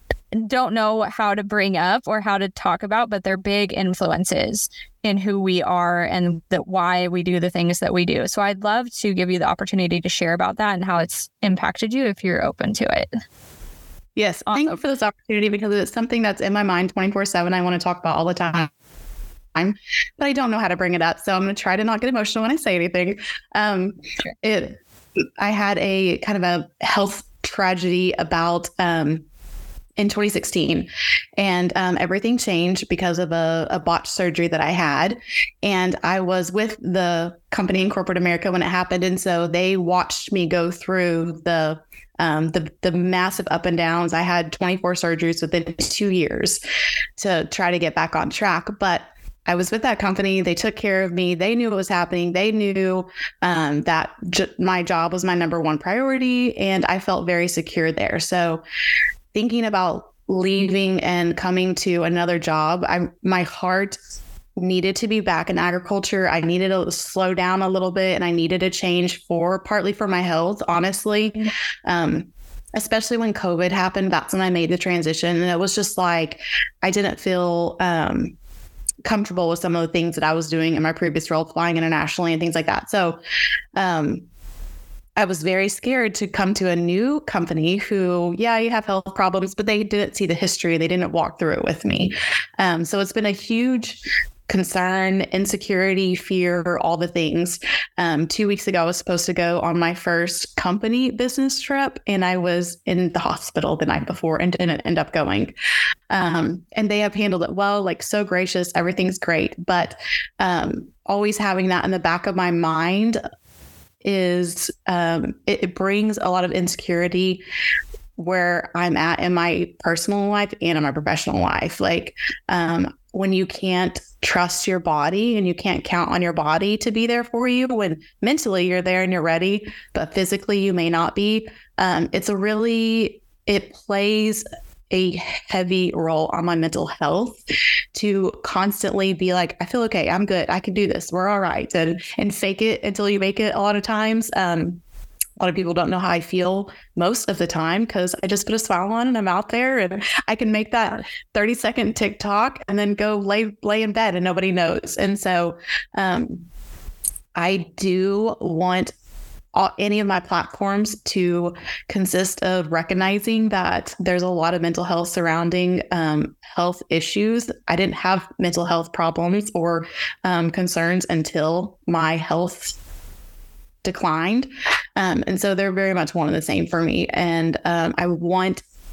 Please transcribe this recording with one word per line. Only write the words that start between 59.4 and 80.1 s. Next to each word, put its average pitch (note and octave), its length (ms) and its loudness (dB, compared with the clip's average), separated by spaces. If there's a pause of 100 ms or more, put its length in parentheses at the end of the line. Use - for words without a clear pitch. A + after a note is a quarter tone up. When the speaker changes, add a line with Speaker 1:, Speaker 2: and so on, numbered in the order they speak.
Speaker 2:
about F#3 480 0 (140)
leaving F#3+ 760 2
and E3+ 360 2
coming F#3 380 0
to F3 260 0
another F3 380 2
job, D#3+ 460 0
I, F3 240 0 (120)
my F#3 220 2
heart F#3+ 560 -2 (580)
needed F#3 400 0
to A3+ 100 -2
be G#3+ 140 2
back F3 280 0
in F3 80 0
agriculture. F#3 680 0
I E3 140 2
needed F3+ 280 2
to F3+ 220 0
slow F#3 420 -2
down F#3 280 2
a F#3+ 80 2
little F#3 220 2
bit, F#3+ 240 2
and - 80 0
I F3 80 2
needed E3+ 320 2
a F#3 60 2
change F3+ 560 0
for, F3 340 0
partly G3+ 340 0
for G#3 140 -2
my F3+ 140 2
health, F3 460 0
honestly. G3+ 640 2
Speaker 1:
Mm. G#3+ 200 -2 (340)
Speaker 2:
Um, - 480 0 (400)
especially A3 440 0
when A3 160 0
covid F3+ 380 0
happened, F#3+ 400 0
that's - 220 0
when F#3+ 80 2
I F#3 80 2
made E3+ 200 2
the F3 80 2
transition. E3+ 600 0
And F3+ 120 2
it E3+ 100 2
was F#3+ 140 0
just G3+ 240 -2
like, E3+ 440 0 (420)
I F#3+ 80 2
didn't G3+ 280 0
feel, F3 600 0
um, - 580 0 (640)
comfortable F#3 440 0
with E3+ 120 0
some E3+ 160 0
of E3+ 80 0
the E3 100 -2
things E3 220 0